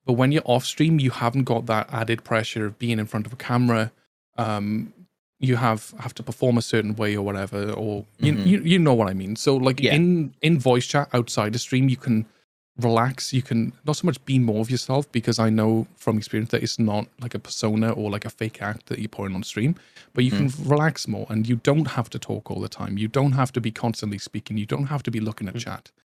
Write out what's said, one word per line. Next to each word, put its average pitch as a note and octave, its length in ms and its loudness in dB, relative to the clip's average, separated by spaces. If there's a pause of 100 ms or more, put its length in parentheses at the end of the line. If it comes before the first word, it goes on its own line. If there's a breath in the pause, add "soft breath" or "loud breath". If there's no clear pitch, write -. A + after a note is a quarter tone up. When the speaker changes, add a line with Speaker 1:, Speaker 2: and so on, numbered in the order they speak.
Speaker 1:
But B2+ 100 2
when B2+ 160 4
you're D3+ 140 2
off B2 200 2
stream, D#3 360 2
you C3 100 2
haven't B2 340 0
got A#2+ 220 0
that A2 260 -2
added A2+ 300 -2
pressure A2 440 -2
of G2+ 120 -10
being A#2 200 -2
in G#2 80 -2
front A2 200 -4
of A2+ 60 -14
a B2 40 -14
camera. A#2 540 2 (460)
Um, G#2+ 560 -4 (480)
you B2+ 160 2
have, A#2 440 0
have - 140 -12
to - 80 -14
perform B2 360 2
a A2 40 0
certain G#2+ 340 0
way G#2 200 -2
or G2+ 60 -2
whatever, G2+ 500 -4
or G#2 320 -6 (140)
you, D3 140 2
Speaker 2:
Mm-hmm. G#2 140 0
Speaker 1:
you, G3 160 6
you E3+ 160 4
know D3+ 160 6
what A2 140 2
I F#2 60 -4
mean. F#2+ 220 -6
So, C3+ 200 2
like, C3 240 2
Speaker 2:
Yeah. C3+ 140 4
Speaker 1:
in, E3 480 4
in D#3 160 4
voice B2 280 4
chat C#3+ 260 0
outside A2+ 440 0
of A#2+ 40 -2
stream, C3 280 2
you B2+ 80 2
can A2 280 0 (540 soft breath)
relax. A#2 540 0
You C3+ 100 2
can A2+ 300 -2 (140)
not D3+ 100 0
so - 100 -2
much D3 200 -2
be C3+ 120 2
more A2+ 220 2
of A2+ 100 -2
yourself, C3 400 -2
because A2+ 300 0
I A2+ 100 4
know A2 360 2 (100)
from A2 220 0
experience A2 340 -4
that A#2 100 0
it's - 160 -4
not, G#2+ 300 0 (120)
like, A#2 140 -10
a G#2+ 60 -6
persona A2 500 0
or, G#2+ 200 -2
like, G2+ 140 -6
a A#2 60 -8
fake - 320 -8
act G#2 240 -6
that - 140 -6
you're G#2+ 80 -6
putting G2 260 -8
on F#2+ 80 -4
stream, B2+ 320 0 (400 loud breath)
but B2 100 2
you B2+ 60 2
Speaker 2:
Mm. C3+ 240 2
Speaker 1:
can D3 140 -6
relax D3+ 400 0
more, G#2 220 -6
and A2 180 -2
you B2 80 2
don't C#3+ 320 2
have A#2 220 -4
to - 80 -10
talk G#2 320 -8
all - 100 -6
the G2+ 80 -6
time. G2 280 -8
You G#2+ 120 -2
don't C#3 240 2
have C3 220 2
to B2 60 -2
be A2+ 120 -4
constantly G#2+ 460 -4
speaking. - 380 -8
You G#2 100 -4
don't C#3 200 -4
have C#3 180 -4
to C3 60 -4
be A2+ 100 -2
looking G#2+ 280 -6
at F#2 60 -12
Speaker 3:
Mm. A#2 100 -8
Speaker 1:
chat. G2+ 260 -12 (300)